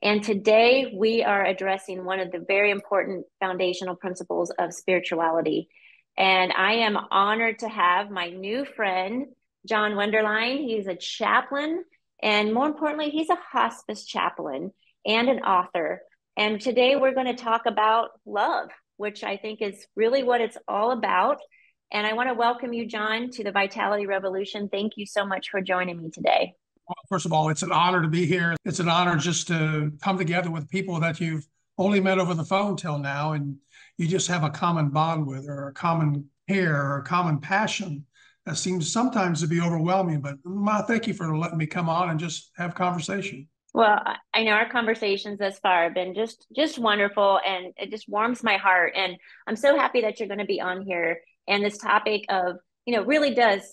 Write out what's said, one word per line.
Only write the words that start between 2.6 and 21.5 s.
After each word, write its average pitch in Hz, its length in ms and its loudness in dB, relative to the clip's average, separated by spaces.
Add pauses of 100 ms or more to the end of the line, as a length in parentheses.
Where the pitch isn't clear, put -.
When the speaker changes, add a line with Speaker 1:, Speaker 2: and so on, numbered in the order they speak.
Speaker 1:
important 196 560 -2 (140)
foundational 180 560 -2
principles 175 540 -4
of 170 220 -4
spirituality. 165 960 0 (480)
And 190 400 2
I 202 180 2
am 220 220 0 (140)
honored 220 480 2
to 226 100 -6
have 196 400 2
my 180 220 -6
new 196 340 -6
friend, 208 600 -2 (400)
John 214 280 0
Wenderline. 214 720 0
He's 220 220 -4
a 190 80 -4
chaplain, 277 920 -2 (380)
and 208 320 2
more 254 120 2
importantly, 302 440 -2
he's 311 180 -2
a 349 100 2 (120)
hospice 226 540 -2
chaplain 170 680 -4 (320)
and 226 240 2
an 240 120 2
author. 180 600 0 (360)
And 214 240 0
today 247 340 4
we're 262 200 2
gonna 254 200 0
talk 233 320 -2
about 220 440 2 (140)
love, 208 460 -2 (280)
which 208 260 -8
I 202 120 -4
think 214 240 -8
is 202 240 -6 (120)
really 240 260 4
what 240 180 4
it's 226 160 -2 (120)
all 214 240 2
about. 190 480 2 (500)